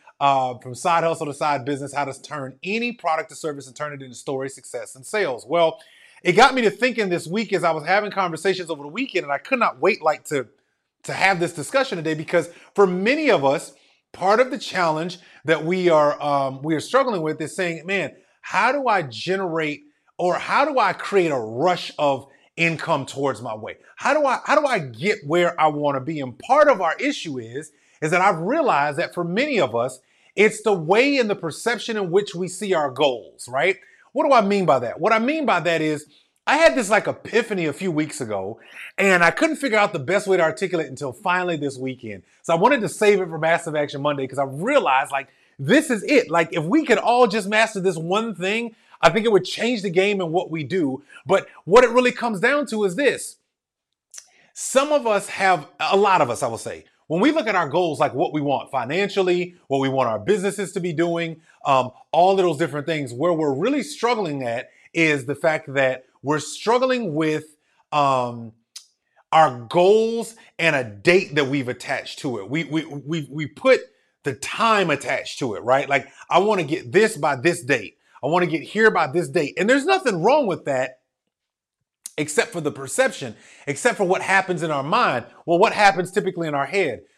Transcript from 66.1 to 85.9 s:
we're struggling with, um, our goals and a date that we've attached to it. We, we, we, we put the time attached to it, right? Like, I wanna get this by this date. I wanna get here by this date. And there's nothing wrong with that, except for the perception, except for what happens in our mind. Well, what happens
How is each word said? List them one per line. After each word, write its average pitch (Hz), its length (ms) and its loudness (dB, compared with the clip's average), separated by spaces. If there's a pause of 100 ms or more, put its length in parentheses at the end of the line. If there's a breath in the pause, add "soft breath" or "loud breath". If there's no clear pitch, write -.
we're 147 160 0
struggling 240 760 -2
with, 156 420 -2 (340)
um, 123 640 0 (800)
our 139 380 4
goals 220 680 4 (220 soft breath)
and 165 160 4
a 131 100 0
date 147 500 2
that 147 140 2
we've 135 200 -2
attached 123 520 -8
to 123 180 -4
it. 98 100 -10
We, 156 160 -4
we, 147 220 -4
we, 143 440 -8
we 147 160 -8
put 247 340 2 (420)
the 139 100 -4
time 208 560 0
attached 131 520 -4
to 117 140 -4
it, 87 100 -10
right? 135 260 2
Like, 139 180 0 (220 loud breath)
I 156 80 4
wanna 196 260 2
get 127 280 -6
this 214 260 2
by 143 180 0
this 170 260 0
date. 123 360 -4 (260 soft breath)
I 135 40 -4
wanna 175 180 2
get 151 160 -4
here 214 280 2
by 165 180 2
this 160 200 -2
date. 147 300 -2
And 185 100 0
there's 262 160 2
nothing 285 380 0
wrong 269 240 4
with 160 180 -4
that, 131 360 -2 (1160)
except - 340 -2
for 175 80 -8
the 147 100 -4
perception, 135 640 -4 (320 loud breath)
except 196 300 0
for 208 80 0
what 180 160 2
happens 190 420 0
in 160 80 -2
our 139 120 -2
mind. 170 420 0 (220 loud breath)
Well, 170 120 2
what 208 140 4
happens 190 400 2